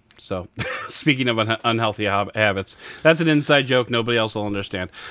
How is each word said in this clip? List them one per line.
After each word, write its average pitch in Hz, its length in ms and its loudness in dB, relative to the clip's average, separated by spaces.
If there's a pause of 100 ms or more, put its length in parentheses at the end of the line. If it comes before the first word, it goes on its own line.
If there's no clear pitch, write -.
(180)
So 95 300 -8 (200)
<laughs> - 200 -8
speaking 131 400 0
of 113 120 0
un-, 110 240 0
unhealthy 113 420 0
hab-, 101 300 0
habits, 101 400 0 (280)
that's 160 180 6
an 165 60 2
inside 147 400 4
joke 127 220 2
nobody 117 280 0
else 110 180 0
will 104 100 -2
understand. 101 460 -6 (200)